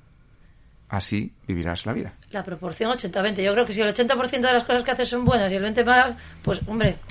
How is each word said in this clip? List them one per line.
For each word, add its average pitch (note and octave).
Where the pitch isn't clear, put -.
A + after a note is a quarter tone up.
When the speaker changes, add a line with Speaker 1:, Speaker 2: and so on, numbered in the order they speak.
Speaker 1:
así G#2
vivirás E2+
la A2
vida. -
Speaker 2:
La G3
proporción F3+
ochenta G#3
veinte. G3
Yo G3
creo A#3
que A3+
si G3+
el G#3
ochenta A#3+
por B3
ciento B3
de B3+
las A#3+
cosas B3
que B3+
haces B3
son A#3+
buenas A3+
y G3
el F#3+
veinte G#3+
malas, B3
pues, F#3
hombre, G#3+